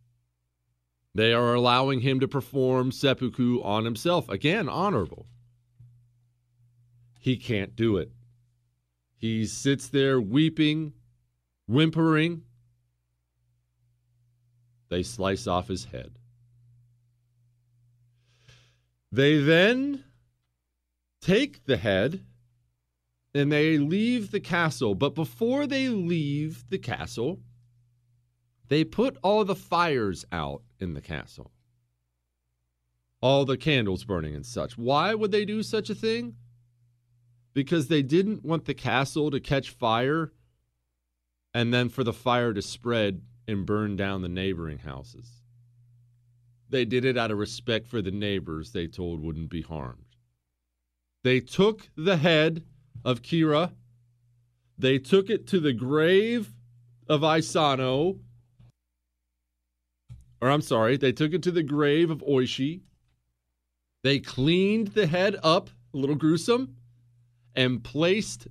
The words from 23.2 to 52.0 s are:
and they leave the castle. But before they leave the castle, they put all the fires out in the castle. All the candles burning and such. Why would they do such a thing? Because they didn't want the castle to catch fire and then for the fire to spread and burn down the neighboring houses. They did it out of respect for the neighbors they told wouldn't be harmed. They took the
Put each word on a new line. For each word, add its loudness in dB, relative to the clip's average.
and 2
they 4
leave 0
the -4
castle. 0
But 0
before -2
they -2
leave -4
the -4
castle, -6
they 2
put -2
all 2
the -2
fires -2
out -6
in -8
the -12
castle. -12
All 4
the 0
candles 0
burning -4
and -10
such. -8
Why 2
would -2
they 0
do -6
such -4
a -4
thing? -6
Because 0
they 2
didn't 0
want -4
the -6
castle 0
to -4
catch -2
fire 0
and 0
then 2
for -4
the 0
fire 0
to -4
spread -2
and -4
burn -2
down -4
the -6
neighboring -6
houses. -16
They 0
did 0
it 2
out 0
of -2
respect -4
for -4
the -4
neighbors -6
they -4
told -8
wouldn't -8
be -8
harmed. -12
They 4
took 0
the 0